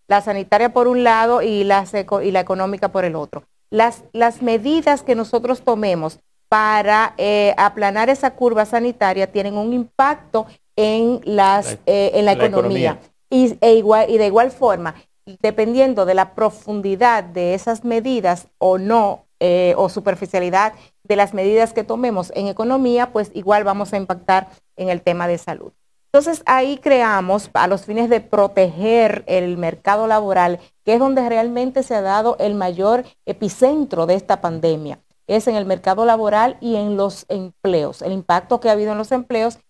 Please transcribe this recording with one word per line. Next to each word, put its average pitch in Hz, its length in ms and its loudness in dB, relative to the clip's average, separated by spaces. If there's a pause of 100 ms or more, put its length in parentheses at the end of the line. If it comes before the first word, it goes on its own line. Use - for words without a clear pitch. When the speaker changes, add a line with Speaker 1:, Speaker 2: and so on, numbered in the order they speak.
Speaker 1:
la 202 140 2
sanitaria 208 500 0
por 247 160 2
un 247 160 0
lado 226 380 2
y 208 200 -2
las 196 300 0
eco-, 202 300 -4
y 190 80 0
la 185 100 0
económica 190 500 -4
por 190 140 -2
el 160 120 -4
otro. 147 260 -12 (260)
Las, 226 340 0 (120)
las 233 260 0
medidas 269 600 0
que 247 120 0
nosotros 233 460 -4
tomemos 190 600 -2 (280)
para, 214 680 2
eh, 208 400 2
aplanar 208 500 0
esa 269 220 0
curva 226 340 0
sanitaria 208 680 -2
tienen 202 280 -4
un 226 160 -4
impacto 247 720 -2 (280)
en 220 500 0
las, 196 480 2
Speaker 2:
La, - 120 -10
Speaker 1:
eh, 202 300 2
en 208 100 2
la 196 100 4
Speaker 2:
la 123 120 2
Speaker 1:
economía. 123 460 0
Speaker 2:
economía. - 200 -16 (160)
Speaker 1:
Y, 254 320 2
e 226 140 6
igual, 220 340 4
y 226 100 2
de 214 80 4
igual 233 260 2
forma, 175 420 -2 (480)
dependiendo 220 640 2
de 185 80 2
la 190 220 0
profundidad 208 880 0
de 175 300 -2
esas 226 300 -6
medidas 226 600 -2 (120)
o 185 200 2
no, 208 460 0 (160)
eh, 180 360 2
o 190 120 2
superficialidad 190 840 -2 (280)
de 202 140 -2
las 202 180 0
medidas 214 380 2
que 226 100 -4
tomemos 226 540 -4
en 202 100 -4
economía, 240 680 0
pues 208 220 -4
igual 208 300 2
vamos 202 280 -2
a 208 40 -4
impactar 190 500 -2 (300)
en 185 140 -4
el 175 120 -4
tema 175 240 -2
de 175 120 -2
salud. - 340 -12 (400)
Entonces 302 340 2
ahí 262 320 2
creamos, 214 760 2
a 139 140 2
los 190 180 -2
fines 226 260 -2
de 226 100 4
proteger 202 1040 2
el 180 300 -2
mercado 175 500 -2
laboral, 185 540 0 (240)
que 220 100 2
es 233 60 2
donde 262 280 0
realmente 240 540 -2
se 247 140 -4
ha 202 60 -2
dado 208 360 0
el 208 160 -2
mayor 196 500 0 (220)
epicentro 220 800 -2
de 180 80 2
esta 190 260 -4
pandemia, 160 600 -4 (260)
es 214 220 -2
en 226 80 -2
el 202 100 -4
mercado 190 380 -2
laboral 220 560 2
y 233 160 -4
en 208 200 -4
los 196 320 -4
empleos, 180 760 -4
el 190 100 -6
impacto 190 480 -2
que 233 80 0
ha 214 40 4
habido 208 200 0
en 208 60 -6
los 214 120 -8
empleos, 233 480 -4 (120)